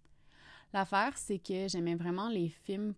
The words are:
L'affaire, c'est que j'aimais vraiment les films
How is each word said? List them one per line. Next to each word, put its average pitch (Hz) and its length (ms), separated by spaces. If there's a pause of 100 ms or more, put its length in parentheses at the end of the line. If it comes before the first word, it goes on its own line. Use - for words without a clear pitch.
(720)
L'affaire, 202 460
c'est 196 220
que 190 280
j'aimais 170 280
vraiment 175 340
les 180 180
films 202 500